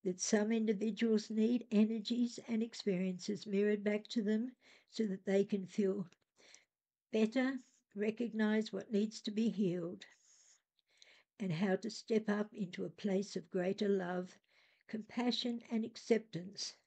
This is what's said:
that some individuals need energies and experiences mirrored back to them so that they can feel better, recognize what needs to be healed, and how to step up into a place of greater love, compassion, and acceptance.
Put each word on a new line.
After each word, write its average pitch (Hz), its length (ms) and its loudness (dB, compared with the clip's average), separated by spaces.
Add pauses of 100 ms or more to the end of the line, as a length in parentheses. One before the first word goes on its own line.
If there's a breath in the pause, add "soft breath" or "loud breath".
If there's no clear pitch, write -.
that 185 160 -2
some 220 320 2
individuals 220 760 2
need 226 420 2
energies 226 760 2
and 226 160 0
experiences 185 840 -2
mirrored 208 380 2
back 214 240 0
to 226 160 -2
them 220 280 2 (380 soft breath)
so 226 160 -2
that 190 200 -4
they 196 200 4
can 196 220 -2
feel 196 400 0 (1040 loud breath)
better, 247 400 2 (420)
recognize 214 800 0
what 196 180 -6
needs 220 300 0
to 220 100 -6
be 220 160 0
healed, 180 560 -2 (1400 soft breath)
and 185 140 -2
how 185 220 2
to 214 160 -6
step 220 380 0
up 208 220 0
into 190 320 -6
a 170 60 -6
place 196 460 -2
of - 160 -8
greater 196 360 0
love, 180 480 0 (520 soft breath)
compassion, 240 840 -2
and 226 160 0
acceptance. 214 880 -2 (140)